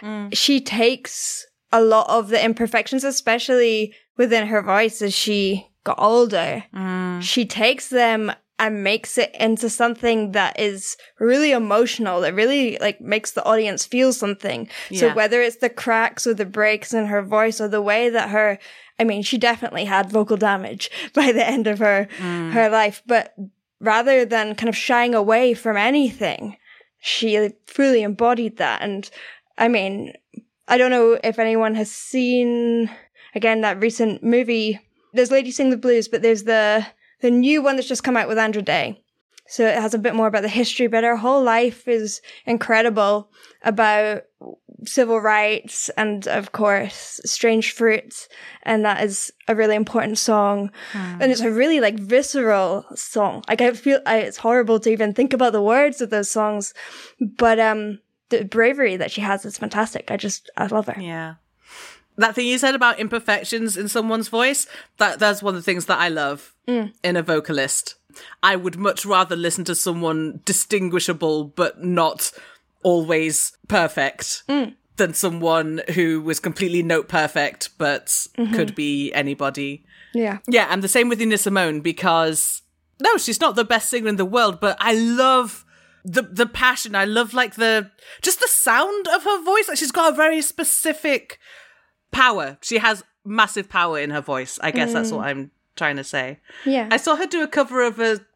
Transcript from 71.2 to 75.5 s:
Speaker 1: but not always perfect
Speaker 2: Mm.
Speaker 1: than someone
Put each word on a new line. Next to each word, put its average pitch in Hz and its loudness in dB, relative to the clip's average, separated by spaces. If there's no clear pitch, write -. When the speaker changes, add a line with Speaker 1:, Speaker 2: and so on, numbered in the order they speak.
Speaker 1:
but 151 -4
not 175 0
always 160 0
perfect 160 -2
Speaker 2:
Mm. 269 -2
Speaker 1:
than 180 0
someone 165 -2